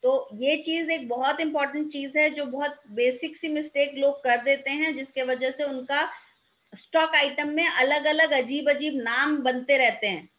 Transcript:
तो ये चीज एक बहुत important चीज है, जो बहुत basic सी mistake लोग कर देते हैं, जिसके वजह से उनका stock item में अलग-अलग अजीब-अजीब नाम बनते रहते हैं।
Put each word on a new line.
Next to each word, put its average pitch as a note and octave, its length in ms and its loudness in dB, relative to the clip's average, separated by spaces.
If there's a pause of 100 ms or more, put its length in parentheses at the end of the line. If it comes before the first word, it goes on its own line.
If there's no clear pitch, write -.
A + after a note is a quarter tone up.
तो C4 320 2
ये C4+ 220 0
चीज D#4+ 340 -4
एक C#4 180 -2
बहुत C4 320 0
important D4+ 520 -2
चीज C#4 240 -8
है, D4+ 140 4
जो D4 140 -4
बहुत C#4+ 460 -6
basic B3+ 460 0
सी E4 120 -8
mistake D4 460 -2
लोग C#4 300 0
कर A#3+ 180 2
देते C#4 280 0
हैं, D4+ 260 -2
जिसके C4 260 -6
वजह B3 280 -2
से C#4 140 -4
उनका C#4 480 -2 (640)
stock D#4+ 400 0
item D4 340 2
में D#4+ 200 0
अलग-अलग D4+ 600 2
अजीब-अजीब C#4 720 0
नाम C4+ 360 0
बनते B3+ 380 2
रहते A3+ 300 2
हैं। F3+ 220 -4 (100)